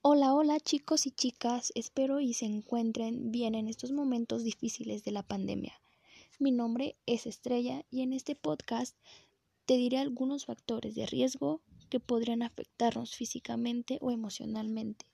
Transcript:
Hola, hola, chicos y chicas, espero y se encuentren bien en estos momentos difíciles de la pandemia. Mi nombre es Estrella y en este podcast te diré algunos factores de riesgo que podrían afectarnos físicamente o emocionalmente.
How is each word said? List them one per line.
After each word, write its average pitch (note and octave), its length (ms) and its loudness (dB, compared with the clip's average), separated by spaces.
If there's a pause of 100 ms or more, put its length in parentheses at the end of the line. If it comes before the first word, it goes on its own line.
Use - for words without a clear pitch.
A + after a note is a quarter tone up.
Hola, C#4+ 320 8
hola, D4+ 280 6
chicos - 460 0
y C4 40 -4
chicas, A#3+ 640 -2
espero C4+ 460 0
y B3+ 120 2
se A#3 140 -2
encuentren A3+ 840 -2
bien A3+ 240 0
en A3 100 -2
estos A3+ 240 -6
momentos A#3+ 540 0
difíciles A3 580 -4
de - 80 -4
la G3+ 140 -4
pandemia. - 500 -4 (640)
Mi C#4 140 4
nombre A#3+ 420 0 (120)
es A#3 200 0
Estrella B3 640 -2
y B3+ 120 -2
en B3+ 100 0
este C4+ 240 -4
podcast B3+ 600 -2 (680)
te C4 80 8
diré B3 240 4
algunos C4+ 480 -2
factores A3+ 480 -6
de A3+ 100 -2
riesgo C4 560 0 (300)
que B3+ 80 0
podrían A#3 460 0
afectarnos A#3 720 -2
físicamente A#3+ 840 -4
o B3+ 120 -2
emocionalmente. A3 1000 -6